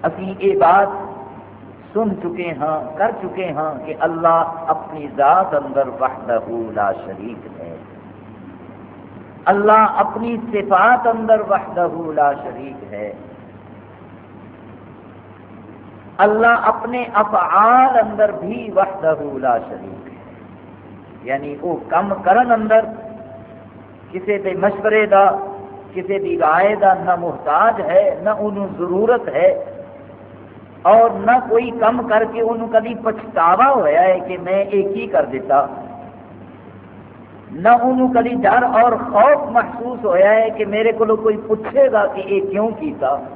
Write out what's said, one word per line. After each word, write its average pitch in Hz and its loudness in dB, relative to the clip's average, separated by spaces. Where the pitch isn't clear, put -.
اسی 185 -6
یہ 190 0
بات 190 4
سن 202 -2
چکے 175 -8
ہاں، 151 -6
کر 214 0
چکے 185 -8
ہاں 147 -8
کہ 151 -10
اللہ 165 0
اپنی 156 -6
ذات 156 4
اندر 139 -2
وحدہ 117 -2
لا 101 -2
شریک 95 -12
ہے، 82 -14
اللہ 208 4
اپنی 226 -2
صفات 208 2
اندر 220 2
وحدہ 175 -2
لا 147 2
شریک 131 -12
ہے، 104 -10
اللہ 220 2
اپنے 226 -2
افعال 214 4
اندر 214 0
بھی 214 -8
وحدہ 190 0
لا 127 0
شریک - -14
ہے، - -20
یعنی 143 -6
وہ 165 -4
کم 190 0
کرن 240 4
اندر 220 4
کسے 190 -4
دے 185 -4
مشورے 208 2
دا، 196 6
کسے 190 -4
دی 175 -2
رائے 170 4
دا 196 4
نہ 175 0
محتاج 175 0
ہے، 180 2
نہ 196 0
انہوں 208 -4
ضرورت 196 0
ہے، 165 2
اور 226 6
نہ 202 0
کوئی 233 2
کم 226 0
کر 214 2
کے 226 -6
انہوں 226 -2
کبھی 220 2
پچھتاوا 220 2
ہویا 170 4
ہے 185 4
کہ 180 -8
میں 190 0
یہ 196 0
کی 226 -6
کر 156 2
دیتا، 135 0
نہ 170 0
انہوں 254 4
کبھی 240 2
ڈر 214 4
اور 240 4
خوف 233 2
محسوس 233 -4
ہویا 190 4
ہے 220 2
کہ 220 -4
میرے 214 0
کو 220 0
کوئی 220 0
پوچھے 233 0
گا 208 2
کہ 190 -6
یہ 190 -2
کیوں 208 -2
کیتا 139 -4